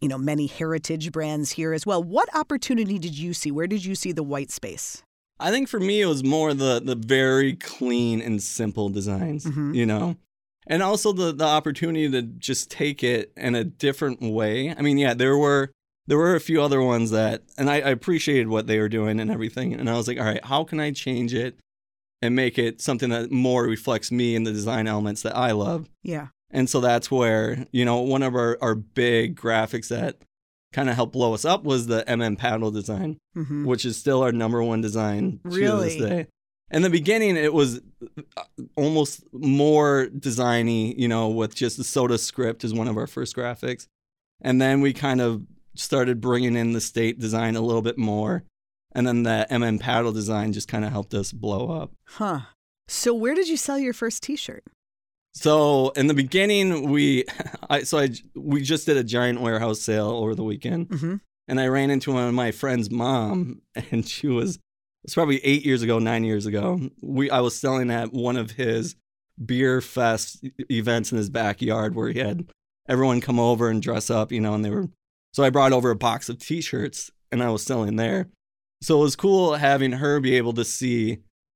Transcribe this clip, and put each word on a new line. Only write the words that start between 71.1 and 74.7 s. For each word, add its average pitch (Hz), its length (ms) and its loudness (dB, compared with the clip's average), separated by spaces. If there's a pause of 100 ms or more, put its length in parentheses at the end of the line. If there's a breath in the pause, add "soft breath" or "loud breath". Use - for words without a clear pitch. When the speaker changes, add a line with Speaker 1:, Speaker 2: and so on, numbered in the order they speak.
Speaker 2:
in 120 60 0
his 104 120 -2
backyard 110 640 -2
where 113 140 -4
he 117 100 -4
had 131 280 -4 (400)
everyone 127 340 2
come 120 180 0
over 117 300 4
and 110 120 0
dress - 280 -2
up, 110 220 0
you 117 100 0
know, 107 120 0
and 107 120 -2
they 104 40 -2
were, 185 200 -2 (440)